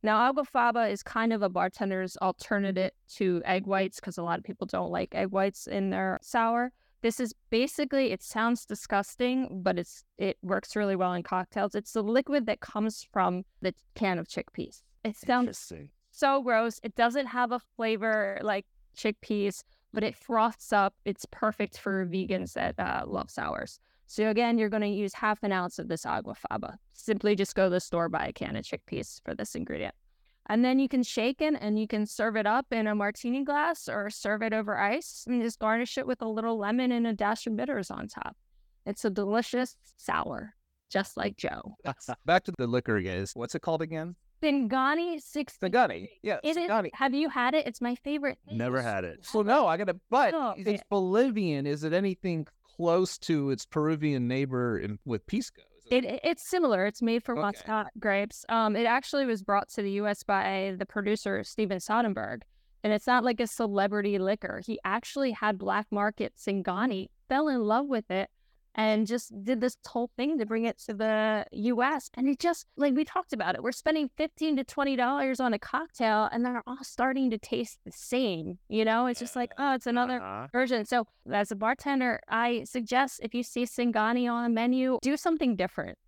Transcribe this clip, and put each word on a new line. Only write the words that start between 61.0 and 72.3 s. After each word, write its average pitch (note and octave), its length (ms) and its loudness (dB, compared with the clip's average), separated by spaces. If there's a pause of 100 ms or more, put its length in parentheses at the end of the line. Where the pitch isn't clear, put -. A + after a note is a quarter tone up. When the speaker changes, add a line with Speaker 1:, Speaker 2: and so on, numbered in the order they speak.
Speaker 1:
Steven G3 360 -2
Soderbergh. G3 600 0 (420)
And G#3+ 100 4
it's G#3 140 0
not B3 160 6
like A#3+ 160 2
a A#3 80 2
celebrity G3+ 720 2
liquor. F#3+ 460 0
He A3 180 -4
actually A#3+ 480 0
had G#3+ 260 0
black G3 340 0
market G#3 460 0
Singani, G3 680 0 (220)
fell C#4+ 180 4
in B3+ 160 2
love A3+ 240 2
with A#3+ 240 -2
it, C4+ 180 0 (480)
and A3 300 4
just A#3 240 -4 (140)
did A3+ 160 2
this B3 160 0 (100)
whole A#3+ 300 -2
thing D4 200 0
to A3+ 80 0
bring A3+ 200 0
it A3+ 120 -2
to - 160 -10
the G#3+ 600 2
U A#3 280 0
S. C4+ 340 0
And B3+ 120 2
it C#4 120 2